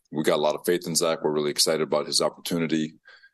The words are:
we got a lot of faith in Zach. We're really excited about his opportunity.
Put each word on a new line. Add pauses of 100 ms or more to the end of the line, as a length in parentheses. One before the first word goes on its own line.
(120)
we
got
a
lot
of
faith
in
Zach.
We're
really
excited
about
his
opportunity. (380)